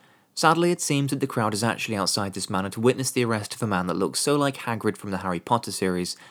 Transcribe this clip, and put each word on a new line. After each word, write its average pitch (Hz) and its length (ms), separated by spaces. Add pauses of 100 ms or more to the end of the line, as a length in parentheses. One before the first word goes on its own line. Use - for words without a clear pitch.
(340)
Sadly, 165 360
it 175 120
seems 139 280
that 143 100
the 139 60
crowd 110 280
is 101 100
actually 113 320
outside 98 380
this - 160
manor 98 180
to 104 120
witness 127 300
the 123 140
arrest 110 300
of - 80
a 120 40
man 92 200
that 85 100
looks 87 240
so 143 160
like 143 220
Hagrid 110 400
from 104 140
the 92 60
Harry 90 220
Potter - 320
series 90 420 (160)